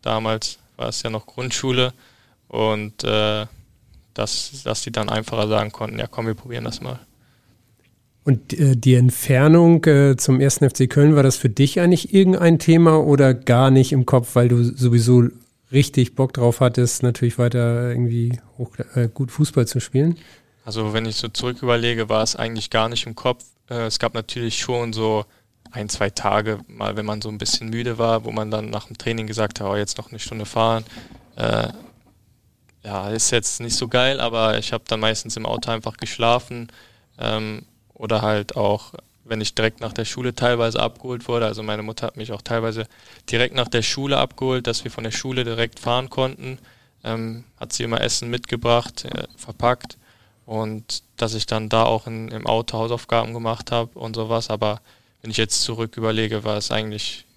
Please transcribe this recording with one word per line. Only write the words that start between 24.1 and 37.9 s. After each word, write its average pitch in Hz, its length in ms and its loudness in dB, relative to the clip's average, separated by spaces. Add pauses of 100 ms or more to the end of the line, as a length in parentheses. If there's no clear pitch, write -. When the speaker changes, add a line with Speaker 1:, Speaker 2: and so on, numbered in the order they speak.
Speaker 1:
natürlich 117 440 -6
schon 120 340 -4
so 110 320 -2 (460)
ein, 107 180 -10
zwei 98 220 -2
Tage 107 560 0
mal, 104 300 -6
wenn 107 100 -8
man 107 160 -6
so 110 60 -10
ein 107 100 -10
bisschen 110 320 -4
müde 117 260 -6
war, 113 280 0
wo 110 80 -8
man 110 180 -6
dann 107 200 -6
nach 104 160 -8
dem - 120 -20
Training 113 300 -6
gesagt 107 320 -4
hat, 101 80 -4
„Oh, 98 80 -2
jetzt 104 220 -4
noch - 120 -12
eine 110 80 -16
Stunde 107 260 -10
fahren.“ 113 400 0 (520)
Äh, 57 320 -2 (1120)
ja, 101 280 -8
ist 110 200 -2
jetzt - 300 -2
nicht 117 160 -6
so 127 120 -4
geil, 127 320 0
aber 113 380 0
ich - 140 -8
hab 113 160 -8
dann 110 120 -4
meistens 110 360 -4
im 110 100 -8
Auto 117 240 -6
einfach 113 260 -8
geschlafen, 117 720 -2 (500)
ähm, 110 440 -6 (320)